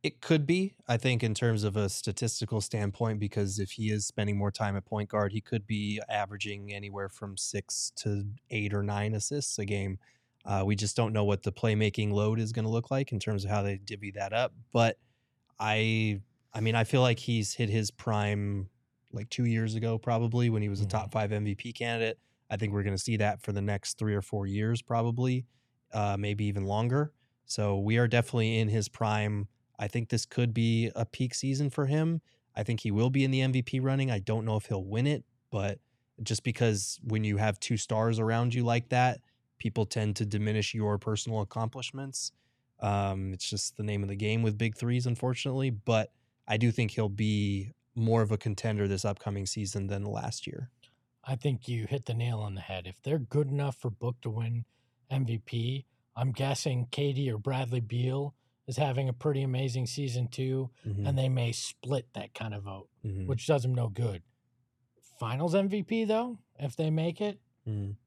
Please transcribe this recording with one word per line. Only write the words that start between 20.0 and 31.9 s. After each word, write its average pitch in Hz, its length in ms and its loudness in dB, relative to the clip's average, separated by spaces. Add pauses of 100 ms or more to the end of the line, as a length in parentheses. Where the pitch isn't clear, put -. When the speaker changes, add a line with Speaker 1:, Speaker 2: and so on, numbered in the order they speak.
Speaker 1:
when 110 120 2
he 104 60 0
was 101 120 -2
a 104 40 4
Speaker 2:
Mm-hmm. 98 140 -2
Speaker 1:
top 104 120 -4
five 107 220 0
M 104 120 0
V 101 120 0
P 120 160 -10
candidate. 117 460 0 (300)
I 107 80 -2
think 101 160 0
we're 101 120 0
gonna 98 140 2
see 113 180 0
that 104 260 2
for - 80 -4
the 101 120 0
next 101 360 -2
three 107 160 2
or 98 80 0
four 98 240 -4
years, 107 360 0
probably, 120 640 0 (460)
uh, 104 240 2
maybe 104 280 0
even 101 200 0
longer. 120 480 2 (340)
So 101 320 0
we 104 200 4
are 120 80 6
definitely 113 520 2
in 110 100 4
his 107 200 2
prime. 104 600 0 (300)
I 104 100 -4
think 117 200 -2
this 113 160 0
could 120 300 0
be 113 420 2
a 117 80 0
peak - 300 -4
season 135 360 0
for 147 160 0
him. 160 340 2 (340)